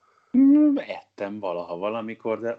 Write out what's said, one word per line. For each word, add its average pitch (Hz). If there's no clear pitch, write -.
Mm, 277
ettem -
valaha 87
valamikor, 110
de 117